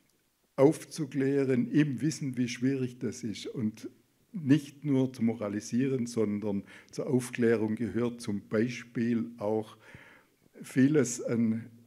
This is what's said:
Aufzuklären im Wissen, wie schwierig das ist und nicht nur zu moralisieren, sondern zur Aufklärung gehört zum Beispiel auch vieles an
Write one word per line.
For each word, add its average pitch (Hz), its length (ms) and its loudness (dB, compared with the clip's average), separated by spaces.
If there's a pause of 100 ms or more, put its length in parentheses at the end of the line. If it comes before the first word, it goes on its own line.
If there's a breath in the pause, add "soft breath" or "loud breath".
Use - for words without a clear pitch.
(560 soft breath)
Aufzuklären 135 1120 2
im 143 300 2
Wissen, 135 360 -4
wie 123 120 0
schwierig 127 500 -2
das 110 240 -6
ist 107 240 -8
und 110 420 -4 (440)
nicht 151 520 0
nur 131 280 2
zu 120 100 -6
moralisieren, 113 840 -2
sondern 104 580 -2 (260 loud breath)
zur - 180 -6
Aufklärung 117 680 2
gehört 117 440 -2
zum 101 280 -4
Beispiel 117 920 -2
auch 110 380 -4 (840 soft breath)
vieles 139 600 2
an 113 440 0 (200)